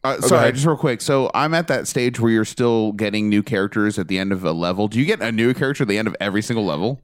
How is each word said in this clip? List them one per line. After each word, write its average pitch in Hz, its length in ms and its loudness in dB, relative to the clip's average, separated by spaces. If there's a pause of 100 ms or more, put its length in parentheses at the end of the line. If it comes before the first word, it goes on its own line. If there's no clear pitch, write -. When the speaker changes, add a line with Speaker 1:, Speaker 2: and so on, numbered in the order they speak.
Speaker 1:
Uh, 131 140 -2
Speaker 2:
Oh, - 40 -8
go - 60 0
Speaker 1:
sorry, 165 160 6
Speaker 2:
ahead. 127 100 4
Speaker 1:
just 135 140 0
real 156 100 2
quick. 127 240 -2
So 135 320 2
I'm 151 220 0
at 165 120 0
that 127 200 -2
stage 120 340 -2
where 117 100 4
you're 110 140 4
still 113 480 0
getting 104 340 -2
new 104 160 4
characters 104 560 -2
at 87 80 -4
the 92 120 -2
end 98 120 -2
of 92 140 -2
a 78 80 0
level. 90 340 -2
Do 107 120 -2
you 151 60 2
get 208 160 0
a 113 100 -2
new 117 240 2
character 143 280 -2
at 117 60 0
the 101 80 0
end 110 100 0
of 95 140 -6
every 104 220 -2
single 113 220 -2
level? 92 380 -4